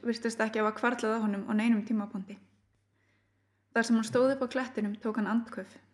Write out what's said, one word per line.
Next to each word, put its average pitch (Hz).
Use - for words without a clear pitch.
virtist 226
ekki 220
hafa 214
hvarflað 233
að 214
honum 196
á -
neinum 214
tímapunkti. 202
Þar 226
sem 226
hann 220
stóð 262
upp 262
á 247
klettinum 226
tók 220
hann 196
andköf. 226